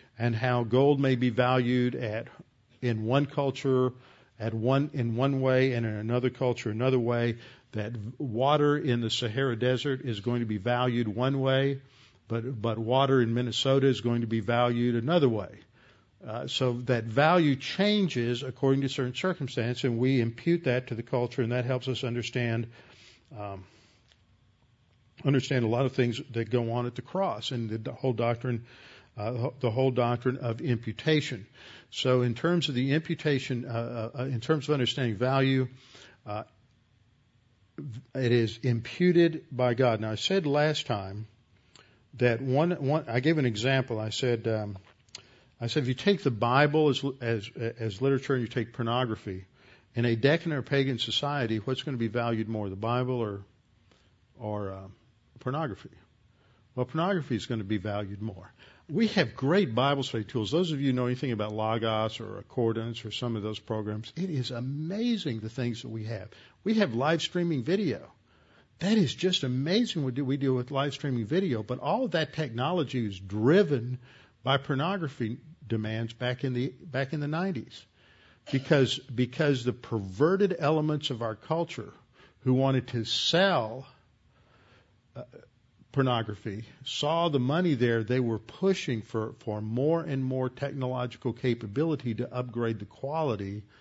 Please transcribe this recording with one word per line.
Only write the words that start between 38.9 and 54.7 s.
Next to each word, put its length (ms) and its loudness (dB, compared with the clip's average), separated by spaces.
by 220 2
God. 280 4
Now, 100 -4
I 40 -4
said 300 0
last 400 2
time 400 -6
that 260 2
one, 320 2
one, 340 -2
I 140 0
gave 180 4
an 80 4
example. 520 0
I 120 -4
said, 360 0
um, 300 -2
I 80 -4
said, 160 0
if 60 -2
you 40 2
take 300 2
the 80 2
Bible 580 4
as, 140 0
as, 340 -2
as 460 -6
literature 320 0
and 80 0
you 60 -4
take 260 -4
pornography, 720 -2
in 120 2
a 100 4
decadent 400 2
or 60 -2
pagan 380 0
society, 580 -2
what's 260 -4
gonna 140 -4
be 100 0
valued 420 -2
more, 200 -4
the 60 -8
Bible 440 -2
or, 220 -4
or, 320 -6